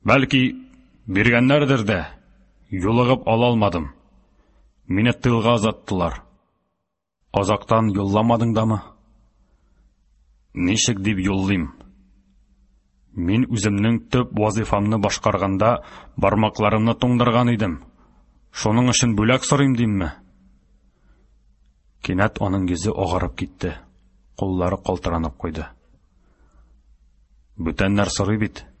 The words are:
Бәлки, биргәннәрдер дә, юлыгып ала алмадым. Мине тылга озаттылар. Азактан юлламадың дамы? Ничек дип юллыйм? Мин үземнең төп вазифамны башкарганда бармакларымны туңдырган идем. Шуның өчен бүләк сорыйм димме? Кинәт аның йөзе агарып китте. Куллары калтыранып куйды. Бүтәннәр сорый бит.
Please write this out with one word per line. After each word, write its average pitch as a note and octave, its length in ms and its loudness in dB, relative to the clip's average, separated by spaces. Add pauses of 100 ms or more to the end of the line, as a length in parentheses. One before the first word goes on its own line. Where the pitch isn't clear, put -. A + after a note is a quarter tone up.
Бәлки, C3 340 2 (640)
биргәннәрдер A#2+ 760 2
дә, G2 140 0 (760)
юлыгып A#2 560 0
ала A#2+ 240 2
алмадым. F2+ 380 0 (960)
Мине G#2+ 240 2
тылга A#2 460 2
озаттылар. G2+ 680 -4 (1080)
Азактан G#2 580 0
юлламадың A2 640 0
дамы? A2 240 0 (1700)
Ничек F#2+ 500 -2
дип G2+ 160 -2
юллыйм? F#2+ 480 0 (1400)
Мин G2 400 0
үземнең G#2+ 560 0
төп B2 320 -2
вазифамны G#2+ 640 0
башкарганда G2+ 800 0 (320)
бармакларымны G#2+ 800 2
туңдырган A#2+ 580 2
идем. G2+ 220 -2 (800)
Шуның A#2+ 400 2
өчен A2+ 260 2
бүләк B2 240 2
сорыйм C3+ 320 2
димме? G#2 380 0 (1900)
Кинәт F#2+ 380 -2
аның F#2+ 320 -2
йөзе F2+ 240 -2
агарып F2+ 400 -2
китте. - 400 -8 (640)
Куллары F#2 400 -2
калтыранып E2 560 -4
куйды. D#2+ 300 -8 (1900)
Бүтәннәр G2 500 0
сорый G#2 300 -2
бит. - 240 -6 (160)